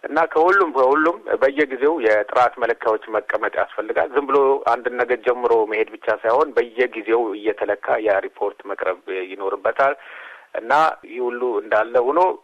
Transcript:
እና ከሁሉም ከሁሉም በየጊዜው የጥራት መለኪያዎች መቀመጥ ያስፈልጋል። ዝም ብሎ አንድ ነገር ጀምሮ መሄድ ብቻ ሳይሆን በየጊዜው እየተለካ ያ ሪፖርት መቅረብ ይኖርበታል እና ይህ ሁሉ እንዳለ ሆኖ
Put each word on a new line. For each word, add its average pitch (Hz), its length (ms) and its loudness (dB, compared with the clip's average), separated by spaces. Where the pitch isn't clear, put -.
እና 147 240 -2
ከሁሉም 175 440 4
ከሁሉም 143 460 4
በየጊዜው 139 640 2
የጥራት 110 580 2
መለኪያዎች 113 500 0
መቀመጥ 107 460 -4
ያስፈልጋል። 117 560 -2
ዝም 139 160 0
ብሎ 135 120 2
አንድ 120 220 0
ነገር 123 300 -2
ጀምሮ 123 320 0
መሄድ 107 240 -2
ብቻ 113 280 -2
ሳይሆን 135 340 2
በየጊዜው 117 680 -2
እየተለካ 104 680 -2
ያ 104 200 2
ሪፖርት 98 460 -6
መቅረብ 92 340 -6
ይኖርበታል 101 680 -2
እና 117 180 -2
ይህ 117 180 -10
ሁሉ 120 200 -4
እንዳለ 107 440 0
ሆኖ 143 200 2